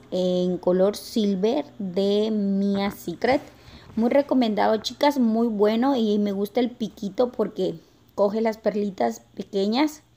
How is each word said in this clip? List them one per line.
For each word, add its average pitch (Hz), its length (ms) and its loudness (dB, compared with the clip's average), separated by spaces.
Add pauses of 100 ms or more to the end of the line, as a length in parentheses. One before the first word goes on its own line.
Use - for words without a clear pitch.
(100)
en 180 480 0
color 185 360 2
silver 214 720 0 (140)
de 196 520 0
Mia 196 600 0
Secret. 233 500 -2 (560)
Muy 226 140 2
recomendado, 226 680 2
chicas, 277 420 0
muy 233 280 2
bueno 226 500 2
y 214 220 2
me 208 140 0
gusta 202 280 -2
el 240 100 0
piquito 226 600 -4
porque 185 440 -4 (380)
coge 208 260 0
las 220 180 -2
perlitas 208 640 -2 (120)
pequeñas 220 680 -2 (140)